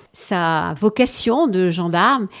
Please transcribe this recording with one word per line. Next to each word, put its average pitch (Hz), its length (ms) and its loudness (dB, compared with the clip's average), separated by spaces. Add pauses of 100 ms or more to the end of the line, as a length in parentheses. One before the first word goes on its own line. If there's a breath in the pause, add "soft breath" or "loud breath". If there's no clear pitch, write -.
(120)
sa 165 680 -2
vocation 233 680 0
de 185 240 2
gendarme 180 580 0 (140 loud breath)